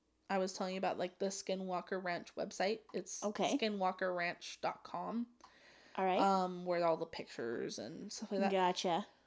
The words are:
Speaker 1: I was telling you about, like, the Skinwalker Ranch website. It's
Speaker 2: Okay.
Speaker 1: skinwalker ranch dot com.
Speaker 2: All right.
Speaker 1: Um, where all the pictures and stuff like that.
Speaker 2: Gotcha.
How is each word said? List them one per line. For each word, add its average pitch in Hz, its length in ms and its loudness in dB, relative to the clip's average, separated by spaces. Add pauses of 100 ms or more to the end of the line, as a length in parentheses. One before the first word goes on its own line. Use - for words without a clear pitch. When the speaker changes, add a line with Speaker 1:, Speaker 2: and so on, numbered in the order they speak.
(300)
Speaker 1:
I 196 80 2
was 190 160 2
telling 185 200 -4
you 190 40 -4
about, 190 200 0
like, 180 220 -4
the 190 60 0
Skinwalker 190 760 -2
Ranch 175 340 -4
website. 196 440 0 (140)
It's - 320 -6
Speaker 2:
Okay. 208 320 2
Speaker 1:
skinwalker 190 580 0
ranch - 460 -4
dot - 220 -4
com. 190 440 -4 (720)
Speaker 2:
All 190 80 4
right. 190 160 4
Speaker 1:
Um, 185 440 4
where 175 200 4
all 165 100 6
the 160 100 -2
pictures 117 720 -4
and 147 340 -8
stuff - 200 -8
like 202 80 2
that. 196 140 4
Speaker 2:
Gotcha. 180 520 4 (220)